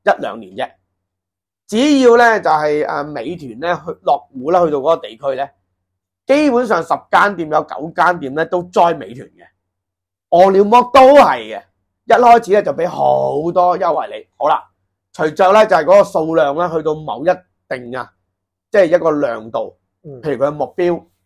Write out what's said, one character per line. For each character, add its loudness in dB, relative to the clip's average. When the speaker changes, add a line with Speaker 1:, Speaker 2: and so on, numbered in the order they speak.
Speaker 1:
一 0
兩 -10
年 -20
啫。 -8
只 2
要 6
咧 4
就 -4
係， 0
誒， -6
美 -12
團 -16
咧 -4
去 -10
落 -2
戶 -8
啦， 2
去 0
到 -2
嗰 -6
個 0
地 -14
區 -12
咧， -10
基 2
本 0
上 -2
十 -10
間 2
店 -8
有 0
九 -12
間 0
店 -10
咧 -4
都 -4
join 0
美 -16
團 -20
嘅， -20
餓 6
了 4
麼 2
都 6
係 6
嘅。 -14
一 0
開 6
始 -8
咧 4
就 -4
畀 -4
好 -2
多 0
優 -2
惠 -6
你。 -20
好 -2
啦， -2
隨 -4
着 2
咧 6
就 2
係 -2
嗰 6
個 4
數 -4
量 0
咧 -4
去 -6
到 -4
某 -12
一 0
定 -10
啊， -12
即 2
係 4
一 2
個 -2
量 -6
度， -8
Speaker 2:
嗯。 -18
Speaker 1:
譬 -6
如 -2
佢 2
嘅 -4
目 -6
標， -2